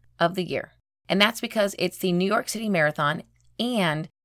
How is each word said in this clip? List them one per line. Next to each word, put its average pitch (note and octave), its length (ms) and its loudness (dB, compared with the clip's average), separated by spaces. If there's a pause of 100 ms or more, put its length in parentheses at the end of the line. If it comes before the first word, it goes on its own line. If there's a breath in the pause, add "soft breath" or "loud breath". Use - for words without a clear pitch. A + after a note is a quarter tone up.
(200)
of E3+ 160 2
the F#3 80 -2
year. - 260 -6 (380)
And F#3+ 120 2
that's - 200 2
because G#3+ 360 -2
it's - 220 -2
the F#3 140 0
New F3+ 160 2
York A3 200 0
City A3 200 -4
Marathon D#3 560 0 (340)
and F#3+ 480 0 (180)